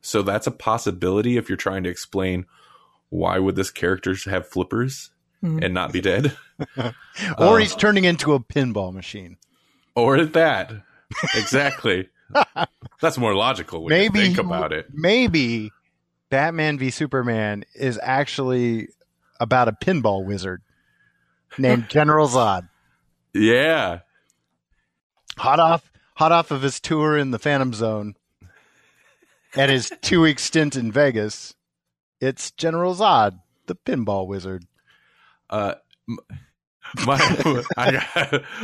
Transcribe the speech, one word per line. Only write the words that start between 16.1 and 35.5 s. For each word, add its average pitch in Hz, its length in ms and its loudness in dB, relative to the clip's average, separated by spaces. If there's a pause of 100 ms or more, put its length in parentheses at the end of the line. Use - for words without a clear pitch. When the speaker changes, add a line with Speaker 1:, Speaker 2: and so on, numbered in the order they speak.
Speaker 3:
Batman 151 480 -2
v 131 140 -4
Superman 113 720 -2 (100)
is 127 300 -4
actually 127 840 -2 (500)
about 120 280 2
a 110 40 0
pinball 110 520 0
wizard 92 380 -6 (960)
named 123 320 2
Speaker 1:
<laughs> - 0 -
Speaker 3:
General 151 380 4
Zod. 107 420 0 (640)
Speaker 1:
Yeah. 113 680 4 (1400)
Speaker 3:
Hot 143 200 2
off, 165 320 2 (260)
hot 160 140 4
off 170 200 2
of 135 100 -4
his 135 180 -2
tour 151 380 0
in 135 140 0
the 117 80 -4
Phantom 135 340 0
Zone 107 420 -4 (1400)
and 139 160 4
his 127 260 0
Speaker 1:
<laughs> - 40 -20
Speaker 3:
two-week 160 360 4
stint 151 380 0
in 117 160 -4
Vegas, 113 640 0 (640)
it's - 320 -4
General 170 420 -2
Zod, 131 460 4 (260)
the 90 100 -8
pinball 104 520 -4
wizard. 95 380 -10 (840)
Speaker 1:
Uh, 104 260 -4 (320)